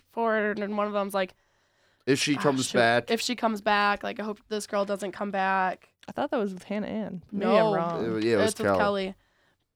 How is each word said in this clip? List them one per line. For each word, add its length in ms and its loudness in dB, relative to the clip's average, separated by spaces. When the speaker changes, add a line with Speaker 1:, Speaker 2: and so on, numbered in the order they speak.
Speaker 1:
forward, 480 0
and 160 -4
one 100 0
of 60 -6
them's 220 -4
like, 200 -2
Speaker 2:
If 140 2
she 160 2
Speaker 1:
"Ah, 60 -6
Speaker 2:
comes 240 2
Speaker 1:
shoot. 120 -8
Speaker 2:
back. 320 4
Speaker 1:
If 100 0
she 140 -4
comes 280 -2
back, 420 2
like, 160 -6
I 20 -6
hope 160 -6
this 200 -6
girl 160 0
doesn't 280 -4
come 200 -6
back." 560 0
Speaker 3:
I 40 -14
thought 180 -4
that 80 0
was 160 -2
with 100 -14
Hannah 220 -4
Ann. 360 -8
Maybe 180 -2
Speaker 1:
No. 200 6
Speaker 3:
I'm 40 2
wrong. 300 -2
Speaker 2:
It 60 -2
wa-, 80 -2
yeah, 160 4
it 20 4
was 160 4
Speaker 1:
It's 80 -10
with 80 2
Speaker 2:
Kelly. 100 4
Speaker 1:
Kelly. 360 0